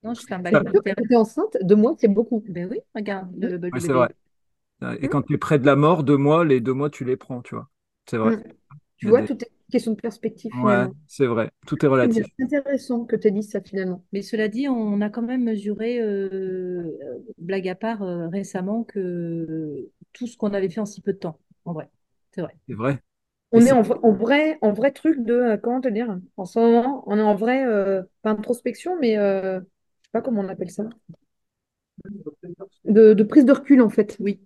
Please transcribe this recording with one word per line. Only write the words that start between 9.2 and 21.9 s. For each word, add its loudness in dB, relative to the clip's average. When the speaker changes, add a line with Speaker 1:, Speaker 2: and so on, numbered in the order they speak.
Speaker 2:
des -4
Speaker 3:
tout -4
est -20
une -20
question -2
de -6
perspective, -10
Speaker 2:
Ouais, -8
Speaker 3:
finalement. 2
Speaker 2:
c'est -2
vrai. -2
Tout -4
est 6
relatif. 4
Speaker 3:
C'est -4
intéressant -4
que -4
t'aies 2
dit -4
ça, -8
finalement. -8
Speaker 1:
Mais -6
cela -4
dit, -4
on -2
a -2
quand -8
même -4
mesuré, -4
euh, -4
euh, -8
blague -6
à -6
part, -6
euh, -6
récemment, -6
que -8
tout -10
ce -14
qu'on -4
avait -2
fait -8
en -4
si -16
peu -4
de -6
temps, -10
en -8
vrai. -12